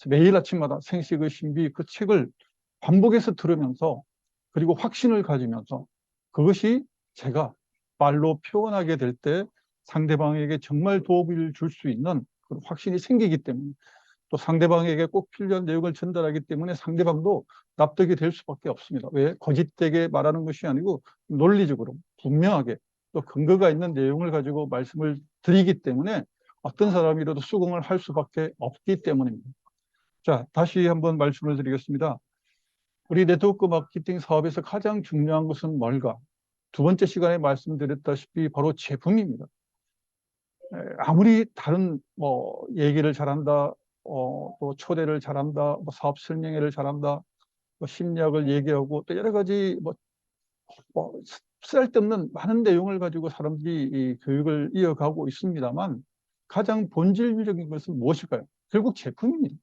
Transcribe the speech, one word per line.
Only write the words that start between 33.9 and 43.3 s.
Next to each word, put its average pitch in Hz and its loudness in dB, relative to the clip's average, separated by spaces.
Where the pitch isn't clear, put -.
사업에서 156 0
가장 208 -4
중요한 156 0
것은 156 -4
뭘까? 123 -2
두 139 0
번째 185 4
시간에 175 2
말씀드렸다시피 147 -2
바로 151 0
제품입니다. 156 -2
에, - -20
아무리 220 6
다른 170 -2
뭐 - -6
얘기를 147 2
잘한다, 147 0